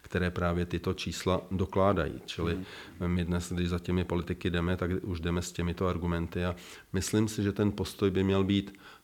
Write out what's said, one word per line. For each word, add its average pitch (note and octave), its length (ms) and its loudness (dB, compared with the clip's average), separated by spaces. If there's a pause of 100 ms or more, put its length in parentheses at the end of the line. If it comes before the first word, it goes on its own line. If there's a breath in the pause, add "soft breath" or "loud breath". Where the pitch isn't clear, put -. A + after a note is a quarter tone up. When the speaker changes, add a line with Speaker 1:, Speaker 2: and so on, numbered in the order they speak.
Speaker 1:
které F2+ 300 0
právě F2 340 0
tyto F2+ 280 -2
čísla F2+ 480 0 (100)
dokládají. F#2+ 640 2 (120)
Čili E2+ 280 -2 (460 loud breath)
Speaker 2:
Mhm. F2+ 120 0
Speaker 1:
my F2+ 140 2
dnes, F2 280 -2
když F2 160 0
za F2 100 0
těmi F2+ 240 2
politiky F2 460 -2
jdeme, F2 280 2
tak F2 140 -2 (120)
už F2+ 160 -4
jdeme F2 220 0
s F2+ 100 -8
těmito F2 360 0
argumenty F2 580 0
a F2 100 0 (380 loud breath)
myslím G#2+ 340 2
si, G#2+ 160 -2
že G2+ 80 4
ten G#2 200 2
postoj G2 400 0
by F#2+ 120 2
měl G2 200 4
být: G2 360 0 (240 loud breath)